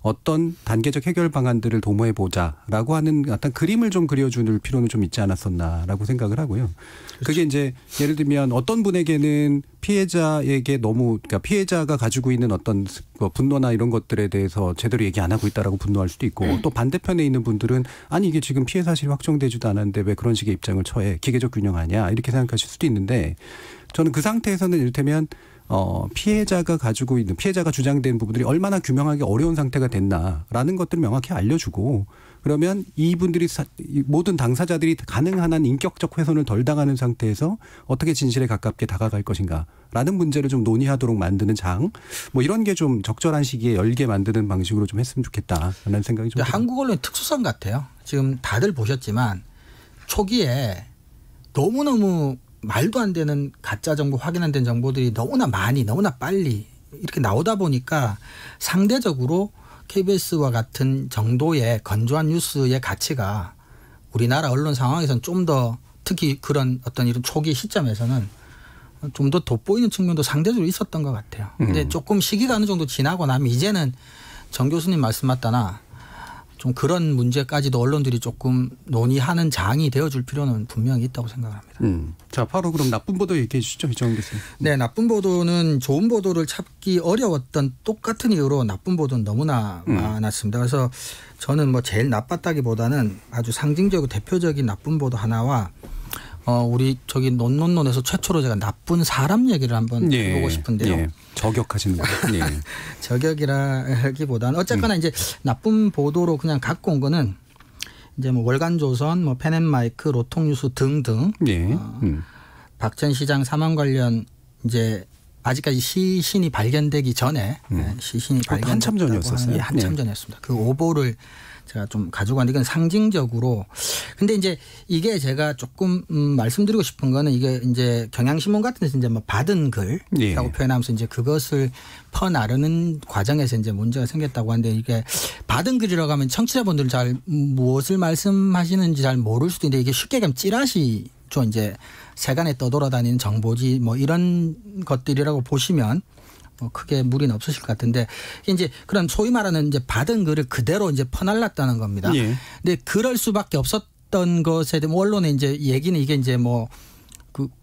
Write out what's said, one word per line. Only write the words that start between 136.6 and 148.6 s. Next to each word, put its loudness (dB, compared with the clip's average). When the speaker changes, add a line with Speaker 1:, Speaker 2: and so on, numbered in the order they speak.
Speaker 2:
잘 0
무엇을 2
말씀하시는지 2
잘 2
모를 2
수도 -4
있는데 2
이게 2
쉽게 -2
얘기하면 2
찌라시죠. 0
이제 -2
세간에 -2
떠돌아다니는 0
정보지 0
뭐 0
이런 2
것들이라고 0
보시면 0
뭐 -6
크게 -2
무리는 2
없으실 -6
것 -12
같은데 0
이게 0
이제 0